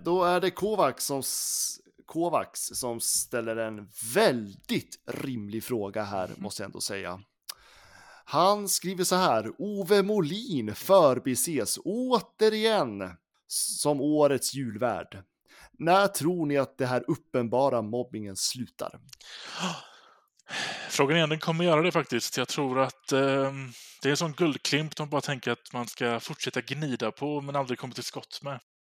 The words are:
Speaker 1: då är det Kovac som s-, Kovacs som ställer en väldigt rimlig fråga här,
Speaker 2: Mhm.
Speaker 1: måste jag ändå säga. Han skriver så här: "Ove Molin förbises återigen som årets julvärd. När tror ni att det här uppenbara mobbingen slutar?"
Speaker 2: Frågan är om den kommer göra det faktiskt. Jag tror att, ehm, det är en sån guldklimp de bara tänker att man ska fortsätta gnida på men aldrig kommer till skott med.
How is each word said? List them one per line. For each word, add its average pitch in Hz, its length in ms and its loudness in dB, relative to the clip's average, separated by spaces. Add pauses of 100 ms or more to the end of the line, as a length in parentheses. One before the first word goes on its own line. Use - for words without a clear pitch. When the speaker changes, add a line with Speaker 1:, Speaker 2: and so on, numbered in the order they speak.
Speaker 1:
då 180 200 2
är 175 160 4
det 180 100 2
Kovac 180 500 0
som 139 200 -2
s-, - 580 -4 (360)
Kovacs 160 600 0
som 117 260 -4
ställer 113 560 -2
en 110 320 -6 (260)
väldigt 139 840 0 (100)
rimlig 113 580 -6
fråga 107 380 -4
här, 98 260 -4
Speaker 2:
Mhm. - 140 -14
Speaker 1:
måste 101 200 -8
jag 95 60 -8
ändå - 120 -12
säga. 95 400 -6 (1040)
Han 196 440 4
skriver 180 360 -2
så 180 120 4
här: 117 420 4
"Ove 196 440 4
Molin 180 720 0
förbises 135 1080 4
återigen 214 1300 2 (360)
som - 540 0
årets 143 540 4
julvärd. 104 680 -4 (500)
När 185 360 4
tror 170 380 0
ni 143 120 2
att 131 200 -2
det 131 80 0
här 127 240 0
uppenbara 127 720 0
mobbingen 107 540 -6
slutar?" - 640 -6 (1900)
Speaker 2:
Frågan 143 300 4
är 165 60 6
om 147 60 0
den 160 80 0
kommer 165 260 0
göra 160 180 6
det 175 100 2
faktiskt. 131 440 0
Jag 127 120 0
tror 135 320 0
att, - 320 -2
ehm, 135 560 2 (340)
det 135 60 0
är - 20 6
en 147 60 4
sån 160 160 -2
guldklimp 147 640 0
de 151 140 -6
bara 143 100 0
tänker 131 300 -4
att - 220 -6
man 120 140 -4
ska 120 340 -2
fortsätta - 400 -6
gnida 127 520 -4
på 147 280 -4
men 139 160 -6
aldrig 127 220 -2
kommer 123 160 -10
till 120 100 -8
skott - 380 -12
med. 139 180 -10 (320)